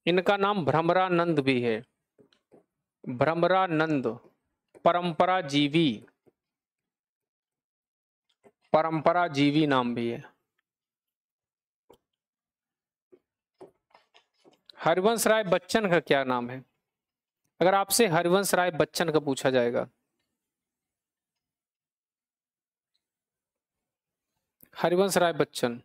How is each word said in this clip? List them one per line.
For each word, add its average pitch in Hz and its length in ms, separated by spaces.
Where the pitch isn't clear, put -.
इनका 185 320
नाम 196 280
भ्रमरानंद 170 760
भी 131 220
है। 117 340
भ्रमरानंद, 160 1000
परंपरा 175 560
जीवी, 143 640
परंपरा 160 540
जीवी 147 400
नाम 127 280
भी 117 140
है। 131 140
हरिवंश 185 480
राय 220 160
बच्चन 196 460
का 170 100
क्या 139 240
नाम 123 260
है? 131 140
अगर 180 120
आपसे 196 340
हरिवंश 175 460
राय 180 180
बच्चन 156 400
का 151 80
पूछा 143 300
जाएगा, 123 380
हरिवंश 180 420
राय 175 160
बच्चन 127 520